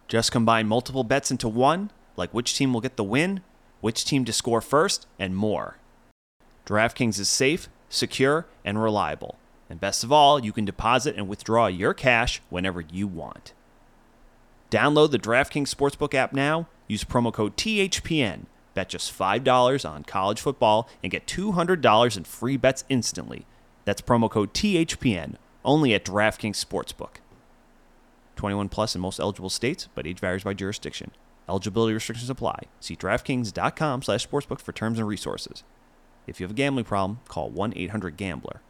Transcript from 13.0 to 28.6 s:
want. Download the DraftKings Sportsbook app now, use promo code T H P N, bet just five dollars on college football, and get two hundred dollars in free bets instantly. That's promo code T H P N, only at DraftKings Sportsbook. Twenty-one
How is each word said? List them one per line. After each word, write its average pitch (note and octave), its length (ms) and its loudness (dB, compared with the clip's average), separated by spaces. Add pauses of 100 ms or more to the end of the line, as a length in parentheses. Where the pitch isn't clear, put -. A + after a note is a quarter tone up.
want. D#2+ 460 -12 (1160)
Download D3 400 6
the C3+ 80 2
DraftKings C3+ 560 0
Sportsbook C#3+ 400 -2
app C3 200 0
now, D3+ 340 0 (200)
use G#2 160 -4
promo A#2+ 300 0
code G#2+ 240 -2
T A3 220 -2
H - 240 -2
P D#3 180 0
N, G2 240 -2 (300)
bet F#2+ 140 -4
just - 220 -6
five G2+ 320 0
dollars B2+ 400 4
on D2+ 200 -10
college G2 360 -2
football, A2+ 480 2 (140)
and F#2 100 -4
get - 140 -8
two G3 280 -2
hundred E3+ 280 2
dollars A2+ 340 6
in F2 100 -8
free C3 320 -4
bets C3 320 2
instantly. - 580 -4 (380)
That's G2+ 160 0
promo A2+ 280 4
code G#2 240 0
T G3+ 240 2
H D#3+ 220 0
P G#2+ 180 2
N, D2+ 200 -8 (260)
only C#3 320 6
at F#2+ 100 0
DraftKings G#2 580 0
Sportsbook. - 520 -8 (1200)
Twenty-one G2+ 340 -4